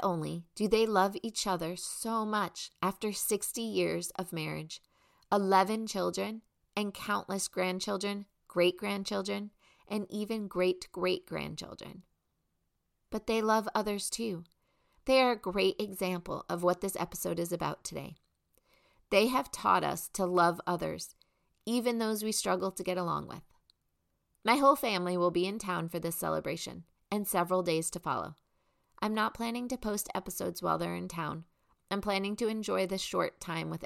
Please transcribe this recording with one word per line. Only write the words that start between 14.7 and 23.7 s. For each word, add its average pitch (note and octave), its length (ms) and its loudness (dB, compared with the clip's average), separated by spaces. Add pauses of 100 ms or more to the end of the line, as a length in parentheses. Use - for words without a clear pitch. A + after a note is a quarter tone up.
They C4 160 8
are B3 100 6
a A3+ 60 0
great F#3+ 420 2
example F#3 680 -4
of F3 160 -2
what F3+ 180 4
this G3 160 -2
episode E3+ 420 -4
is E3+ 120 -4
about D#3+ 320 -2
today. D3 320 -10 (920)
They G#3 180 8
have B3+ 240 0
taught F#3 320 4
us D3 300 -2
to G3 120 0
love F3 400 6
others, E3 500 -4 (500)
even A#3+ 320 2
those A3 260 0
we A3 80 0
struggle F#3+ 400 0
to F#3 120 -8
get F3+ 140 0
along E3 300 -2
with. - 140 -12 (1040)